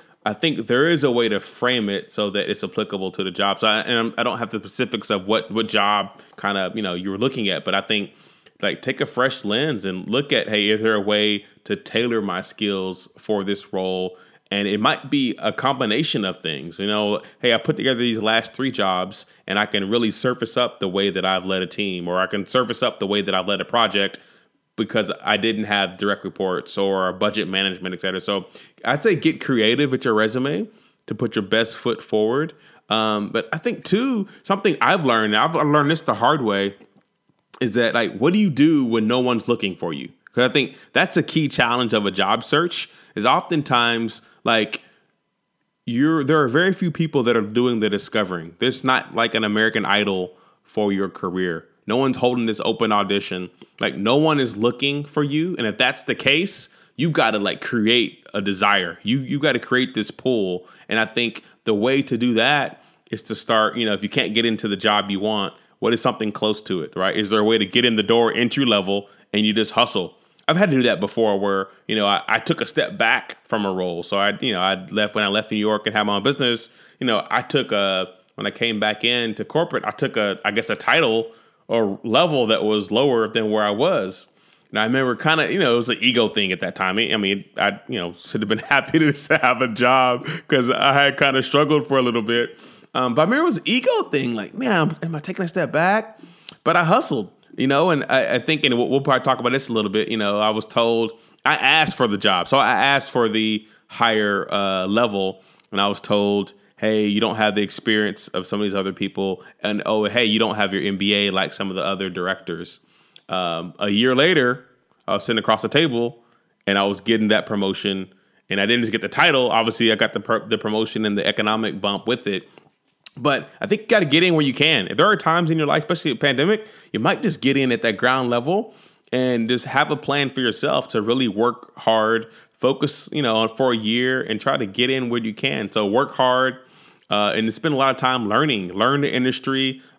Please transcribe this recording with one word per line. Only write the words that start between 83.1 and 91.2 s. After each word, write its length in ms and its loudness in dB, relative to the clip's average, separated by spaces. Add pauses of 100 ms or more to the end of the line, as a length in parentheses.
than 240 -2
where 140 2
I 60 2
was. 580 -2 (400)
And 100 -2
I 60 2
remember 320 2
kinda, 340 2
you 80 0
know, 140 4
it 40 4
was 120 -2
an 100 -2
ego 300 2
thing 240 0
at 80 -6
that 140 -6
time. 220 0
I 200 0
mean, 260 0 (140)
I, 200 0 (120)
you 100 -4
know, 140 -6
should 280 -6
have 60 -2
been 120 0
<laughs> 100 -8
happy 300 2
to 420 2
have 200 2
a 60 0
job 580 2 (220)
'cause 220 2
I 240 4
had 240 4
kinda 260 4